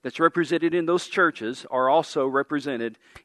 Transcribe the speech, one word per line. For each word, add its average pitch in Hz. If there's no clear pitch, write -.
that's -
represented 165
in 175
those 175
churches 131
are 127
also 151
represented 135